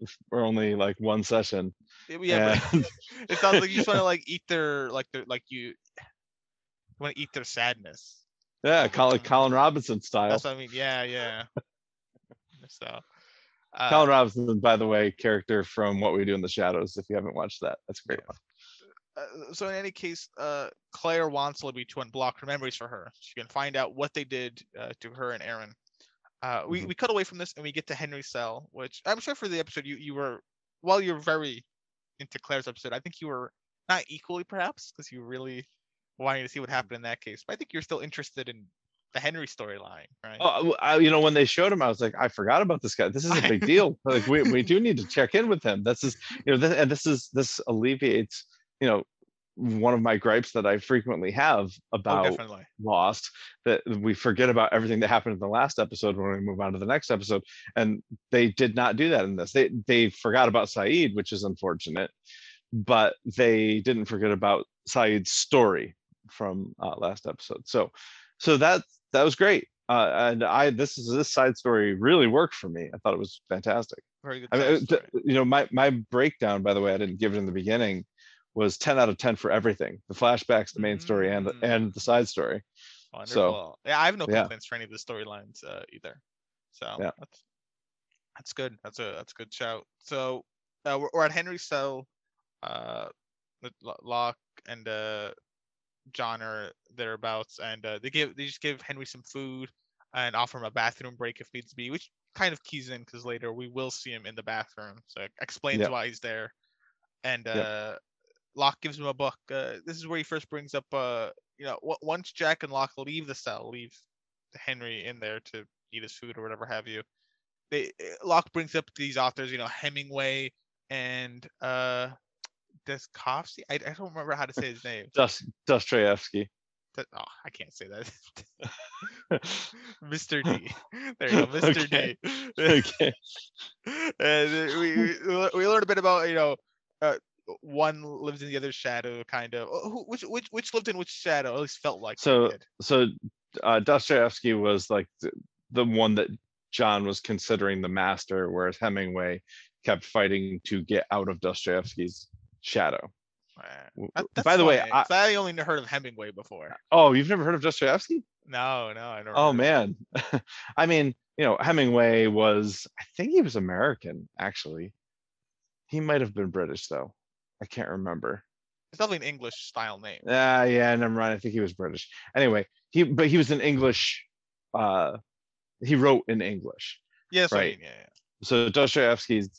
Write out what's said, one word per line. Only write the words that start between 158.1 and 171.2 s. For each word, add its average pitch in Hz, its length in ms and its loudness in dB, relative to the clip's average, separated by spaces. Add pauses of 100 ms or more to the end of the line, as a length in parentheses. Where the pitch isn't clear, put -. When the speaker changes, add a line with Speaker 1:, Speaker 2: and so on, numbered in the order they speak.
Speaker 2:
No, 127 480 -4
no, 117 180 -12
I 107 120 -10
never 107 120 -8
Speaker 1:
Oh, 147 160 6
Speaker 2:
heard 127 40 2
of 123 100 4
him. 147 40 4
Speaker 1:
man. 110 280 2 (160)
<laughs> - 640 -6
I 156 80 4
mean, 151 300 4 (220)
you 151 80 2
know, 113 140 4
Hemingway 120 680 6
was, 107 600 2 (120)
I - 40 -14 (140)
think 220 140 -2
he 359 100 6
was 143 140 0
American, 92 720 -2 (100)
actually. 90 540 -8 (920)
He 156 140 -6
might 151 200 2
have 107 120 -4
been 101 180 -4
British, 82 360 -4
though. 67 280 -10 (460)
I 104 40 -12
can't - 240 -10
remember. 87 540 -6 (480)
Speaker 2:
It's 156 80 -20
definitely 202 280 -2
an 147 60 -8
English 123 220 -12
style 107 440 -10
name. 104 280 -14
Speaker 1:
Ah, 127 360 4
yeah, 120 320 4
never 117 180 0
mind. 113 200 0